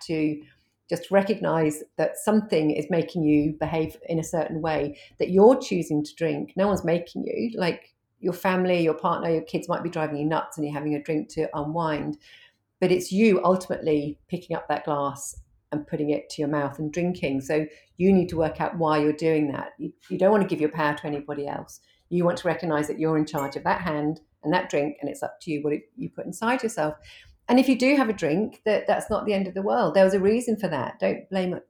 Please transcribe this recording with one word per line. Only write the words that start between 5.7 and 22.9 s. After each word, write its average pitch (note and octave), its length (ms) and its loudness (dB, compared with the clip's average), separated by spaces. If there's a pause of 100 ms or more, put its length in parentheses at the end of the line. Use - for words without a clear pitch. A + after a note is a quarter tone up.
to - 140 -8
drink. D3+ 400 -4
No G3 140 2
one's F3+ 160 -2
making E3+ 400 -2
you. - 340 -4
Like, - 340 -4 (300)
your F3 100 0
family, F3+ 500 2
your D#3+ 100 2
partner, E3+ 380 -2
your D#3+ 100 0
kids - 260 -6
might F3 140 -2
be E3+ 80 -4
driving D#3 260 -4
you D3 100 -4
nuts D#3 300 -2
and D#3 80 -4
you're D3 120 -4
having D3+ 180 -4
a C#3+ 80 -4
drink D3+ 260 -4
to D#3 280 -4
unwind, D3+ 640 -4 (600)
but F#3 120 4
it's F3+ 200 0
you G3 320 6
ultimately D#3 840 0
picking E3+ 280 -6
up D#3+ 120 -8
that D3 180 -4
glass C#3+ 560 -6 (300)
and D3+ 160 -6
putting D3 240 -2
it - 180 -4
to - 140 -8
your C#3+ 40 -2
mouth C#3+ 300 -2
and D3+ 160 -6
drinking. E3+ 480 -2
So C#3+ 240 -2 (320)
you F#3+ 160 6
need F3+ 160 4
to D#3+ 80 -6
work D#3 240 0
out E3 160 -4
why D#3 220 2
you're D3+ 120 4
doing D3+ 420 2
that. - 160 -6 (100)
You, D#3+ 120 -8 (180)
you F3+ 100 -4
don't F#3 100 6
want G#3 140 6
to F#3 40 -2
give D#3+ 140 -2
your D3+ 80 2
power D3+ 240 0
to D3 140 -8
anybody C#3+ 400 -6
else. - 320 -10 (300)
You F3 140 2
want F3 140 2
to - 100 -2
recognize D#3+ 420 0
that D#3 100 -6